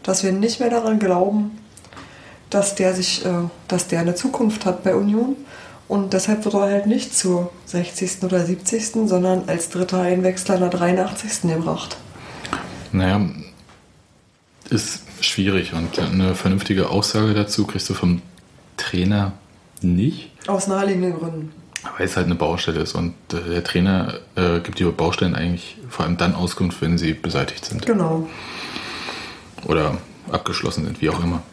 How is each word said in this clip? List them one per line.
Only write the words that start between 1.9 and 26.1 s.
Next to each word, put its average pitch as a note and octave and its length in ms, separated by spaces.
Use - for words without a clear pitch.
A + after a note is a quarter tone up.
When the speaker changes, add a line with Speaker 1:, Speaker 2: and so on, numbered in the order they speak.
Speaker 1:
dass G3+ 260
der F#3 200
sich, - 300
äh, F#3 40
dass - 200
der E3+ 120
eine F3 160
Zukunft A3+ 500
hat F#3 180
bei F#3 120
Union.“ G#3+ 400
Und G3 260
deshalb G#3+ 320
wird G#3 100
er G3 60
halt G3+ 260
nicht B3 280
zur F3+ 360
sechzigsten F3+ 640
oder F3+ 160
siebzigsten, A3 600
sondern F#3 400
als F3 220
dritter F#3 320
Einwechsler F#3 540
in F#3 60
der F3+ 100
dreiundachtzigsten F3+ 800
gebracht. D#3+ 460
Speaker 2:
Naja, F#2 280
ist - 340
schwierig F#2+ 520
und E2 260
eine F#2 340
vernünftige F#2+ 560
Aussage G#2+ 440
dazu G#2 340
kriegst - 220
du G2 40
vom F2 280
Trainer G2 560
nicht. F#2 500
Speaker 1:
Aus G3 200
naheliegenden F#3+ 460
Gründen. D#3+ 380
Speaker 2:
Weil F#2 100
es - 100
halt F2+ 80
eine E2+ 100
Baustelle E2 460
ist - 140
und, E2+ 180
äh, F2 160
der F2 160
Trainer, F#2 520
äh, F2 240
gibt - 200
über F2 120
Baustellen E2+ 440
eigentlich F2 420
vor - 180
allem E2+ 120